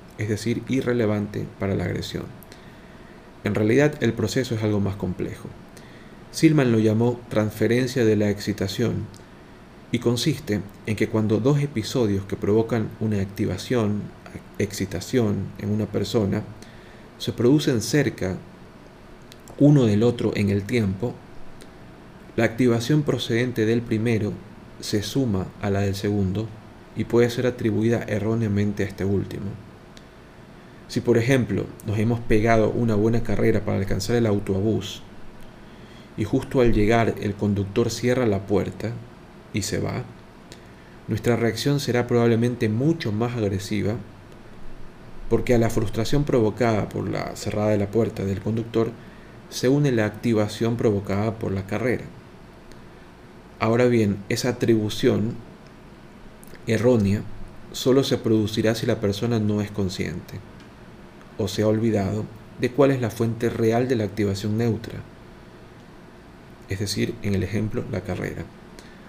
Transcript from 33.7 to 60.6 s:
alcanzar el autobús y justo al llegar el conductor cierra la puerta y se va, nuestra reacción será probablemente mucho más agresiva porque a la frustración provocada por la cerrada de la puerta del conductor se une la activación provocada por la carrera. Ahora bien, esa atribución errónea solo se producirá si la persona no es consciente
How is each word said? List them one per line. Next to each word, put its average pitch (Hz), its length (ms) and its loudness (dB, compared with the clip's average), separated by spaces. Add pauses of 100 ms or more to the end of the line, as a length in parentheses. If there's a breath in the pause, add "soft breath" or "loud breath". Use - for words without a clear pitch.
alcanzar 98 380 0
el 117 100 2
autobús 101 760 0 (1160 loud breath)
y 107 60 0
justo 135 360 0
al 120 120 8
llegar 107 480 4
el 101 140 -2
conductor 104 560 0
cierra 123 360 0
la 98 200 0
puerta 104 460 -2 (600)
y 104 80 -2
se 101 160 -4
va, 101 240 -4 (1080 loud breath)
nuestra 110 280 0
reacción 135 440 0
será 120 260 0
probablemente 120 640 2
mucho 131 420 0
más 117 260 -2
agresiva 101 600 -2 (1300)
porque 117 240 2
a 117 40 6
la 113 120 4
frustración 113 540 0
provocada 110 640 2
por 101 180 -4
la 101 280 -4
cerrada 104 340 -2
de 107 80 4
la 101 120 0
puerta 110 340 0
del 98 180 -2
conductor 113 480 0 (580 loud breath)
se - 220 0
une 143 220 4
la 110 120 2
activación 107 720 0
provocada 104 640 0
por 98 140 -4
la 95 140 -4
carrera. 104 380 -2 (1600 loud breath)
Ahora 117 240 4
bien, 107 320 4 (100)
esa 117 220 -2
atribución 113 840 2 (1300)
errónea 110 560 4 (480)
solo 131 340 4
se 123 140 0
producirá 110 560 2
si 120 100 -4
la 113 160 0
persona 113 380 0
no 104 240 0
es 101 80 -4
consciente 92 640 -4 (1040)